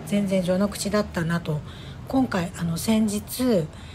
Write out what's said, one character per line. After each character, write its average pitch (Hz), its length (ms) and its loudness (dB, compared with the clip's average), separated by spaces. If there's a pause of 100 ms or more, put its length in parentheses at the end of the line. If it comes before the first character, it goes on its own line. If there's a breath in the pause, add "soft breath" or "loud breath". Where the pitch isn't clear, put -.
全 202 200 2
然 190 160 2
序 180 160 2
の 202 100 4
口 196 220 -4
だ 208 100 4
っ 208 40 2
た 190 180 -4
な 170 180 0
と。 151 200 -2 (480 loud breath)
今 269 180 2
回、 180 300 -2
あ 180 80 -4
の、 165 140 0
先 220 280 4
日、 208 600 2 (280 loud breath)